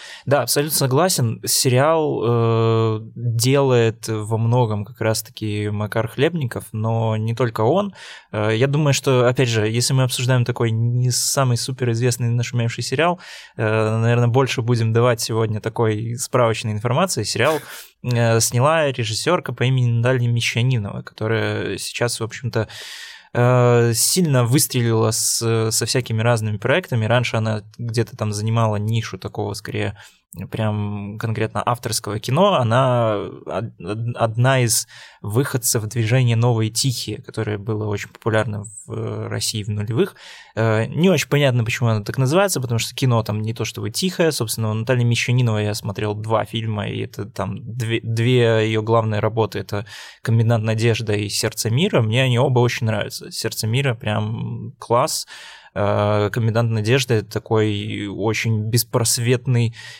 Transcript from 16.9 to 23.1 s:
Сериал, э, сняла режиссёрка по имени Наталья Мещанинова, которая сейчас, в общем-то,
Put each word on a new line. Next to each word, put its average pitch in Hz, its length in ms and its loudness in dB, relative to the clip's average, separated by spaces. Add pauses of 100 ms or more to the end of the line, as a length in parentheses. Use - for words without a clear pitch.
Сериал, 135 380 0 (420)
э, 117 380 2
сняла 143 520 2
режиссёрка 127 640 -2
по 123 100 -4
имени 123 280 2
Наталья 120 360 2
Мещанинова, 117 760 0
которая 107 720 -2
сейчас, - 420 -4
в 117 40 -6
общем-то, 113 440 -4 (640)